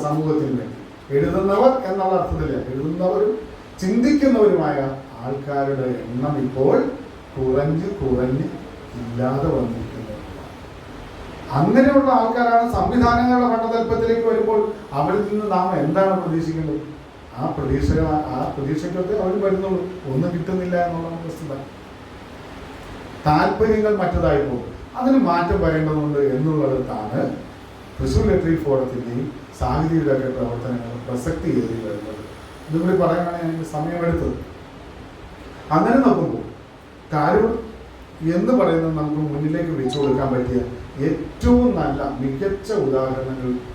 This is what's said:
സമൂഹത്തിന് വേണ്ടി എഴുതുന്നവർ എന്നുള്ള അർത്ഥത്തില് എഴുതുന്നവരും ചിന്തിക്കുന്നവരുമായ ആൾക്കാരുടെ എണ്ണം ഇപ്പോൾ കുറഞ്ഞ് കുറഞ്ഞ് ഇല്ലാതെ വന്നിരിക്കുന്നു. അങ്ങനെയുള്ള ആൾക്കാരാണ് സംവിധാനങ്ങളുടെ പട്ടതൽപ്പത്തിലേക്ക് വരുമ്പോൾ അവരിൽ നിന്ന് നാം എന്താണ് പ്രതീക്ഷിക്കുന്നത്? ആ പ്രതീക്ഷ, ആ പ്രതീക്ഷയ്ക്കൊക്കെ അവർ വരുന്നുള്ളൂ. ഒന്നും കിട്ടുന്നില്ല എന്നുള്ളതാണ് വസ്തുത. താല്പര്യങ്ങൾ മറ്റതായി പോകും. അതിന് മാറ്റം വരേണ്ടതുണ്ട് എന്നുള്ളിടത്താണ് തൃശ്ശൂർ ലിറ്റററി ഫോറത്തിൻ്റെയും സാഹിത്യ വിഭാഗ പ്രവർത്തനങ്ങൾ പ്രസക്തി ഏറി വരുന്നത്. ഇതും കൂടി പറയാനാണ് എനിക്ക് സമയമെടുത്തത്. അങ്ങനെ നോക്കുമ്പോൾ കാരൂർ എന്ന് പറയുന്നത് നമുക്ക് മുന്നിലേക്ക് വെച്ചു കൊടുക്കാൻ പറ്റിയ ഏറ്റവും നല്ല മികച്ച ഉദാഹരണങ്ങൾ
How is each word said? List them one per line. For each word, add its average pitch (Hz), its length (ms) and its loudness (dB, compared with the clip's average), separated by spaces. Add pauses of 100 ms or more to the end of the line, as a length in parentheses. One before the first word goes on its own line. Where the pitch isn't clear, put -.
സമൂഹത്തിന് 151 540 0
വേണ്ടി - 180 -10 (380)
എഴുതുന്നവർ 196 560 4 (180)
എന്നുള്ള 190 300 0
അർത്ഥത്തില് 151 360 -2 (160)
എഴുതുന്നവരും 180 640 0 (480)
ചിന്തിക്കുന്നവരുമായ 214 960 4 (460)
ആൾക്കാരുടെ 139 680 -2 (160)
എണ്ണം 131 280 -2 (120)
ഇപ്പോൾ 135 300 4 (600)
കുറഞ്ഞ് 147 540 0 (120)
കുറഞ്ഞ് 127 440 0 (560)
ഇല്ലാതെ 127 540 -2
വന്നിരിക്കുന്നു. 117 580 -4 (1400)
അങ്ങനെയുള്ള 262 520 6 (100)
ആൾക്കാരാണ് 233 460 4 (120)
സംവിധാനങ്ങളുടെ 240 760 4
പട്ടതൽപ്പത്തിലേക്ക് 226 800 0
വരുമ്പോൾ 214 300 2 (400)
അവരിൽ 190 280 2
നിന്ന് 208 260 -2
നാം 185 140 2 (160)
എന്താണ് 190 400 2
പ്രതീക്ഷിക്കുന്നത്? 156 580 -2 (560)
ആ 139 80 -4 (120)
പ്രതീക്ഷ, 139 320 0 (440)
ആ 131 40 -4 (180)
പ്രതീക്ഷയ്ക്കൊക്കെ 180 680 -2
അവർ 190 120 2 (100)
വരുന്നുള്ളൂ. 190 380 0 (280)
ഒന്നും 160 220 2
കിട്ടുന്നില്ല 180 420 -2 (100)
എന്നുള്ളതാണ് 165 420 -4
വസ്തുത. 143 260 -8 (1700)
താല്പര്യങ്ങൾ 208 720 4
മറ്റതായി 165 460 2
പോകും. 123 180 -4 (320)
അതിന് 269 220 4 (100)
മാറ്റം 175 340 2
വരേണ്ടതുണ്ട് 151 580 2 (140)
എന്നുള്ളിടത്താണ് 131 840 0 (800)
തൃശ്ശൂർ - 320 2
ലിറ്റററി 165 340 4
ഫോറത്തിൻ്റെയും 123 600 0 (340)
സാഹിത്യ 156 400 2
വിഭാഗ 131 380 2
പ്രവർത്തനങ്ങൾ 120 540 -4 (160)
പ്രസക്തി 156 420 -4 (120)
ഏറി 113 240 -2
വരുന്നത്. 104 360 -8 (460)
ഇതും 160 160 0
കൂടി 185 200 4
പറയാനാണ് 170 420 0
എനിക്ക് 160 300 -4
സമയമെടുത്തത്. 165 600 -2 (1400)
അങ്ങനെ 233 300 4
നോക്കുമ്പോൾ - 380 2 (720)
കാരൂർ 190 380 4 (840)
എന്ന് 214 240 2
പറയുന്നത് 165 400 2
നമുക്ക് 151 320 -2
മുന്നിലേക്ക് 156 480 -2
വെച്ചു 131 200 -2
കൊടുക്കാൻ 135 340 2
പറ്റിയ 123 260 0 (480)
ഏറ്റവും 247 600 4 (120)
നല്ല 143 220 -2 (200)
മികച്ച 196 480 -2 (160)
ഉദാഹരണങ്ങൾ 131 640 0 (260)